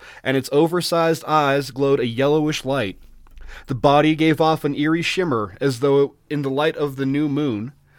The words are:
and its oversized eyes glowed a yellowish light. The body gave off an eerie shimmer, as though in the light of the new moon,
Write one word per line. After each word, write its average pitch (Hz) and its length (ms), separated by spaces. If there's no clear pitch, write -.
and 135 140
its 127 120
oversized 165 760
eyes 143 440
glowed 135 300
a 123 60
yellowish 147 580
light. 127 340
The 135 80
body 147 400
gave 156 260
off 160 240
an 147 120
eerie 160 260
shimmer, 123 580
as 127 200
though 139 340
in 147 120
the 139 80
light 147 260
of 147 180
the 135 100
new 143 240
moon, 135 440